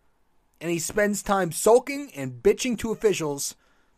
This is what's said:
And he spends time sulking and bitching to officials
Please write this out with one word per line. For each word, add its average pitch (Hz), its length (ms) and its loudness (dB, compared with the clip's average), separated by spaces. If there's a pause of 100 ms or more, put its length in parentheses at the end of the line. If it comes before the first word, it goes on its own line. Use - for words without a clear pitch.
(600)
And 165 120 -4
he 170 80 0
spends 208 420 0
time 190 300 0
sulking 254 600 2
and 131 280 -8
bitching 165 380 2
to - 120 -4
officials 160 640 -2 (420)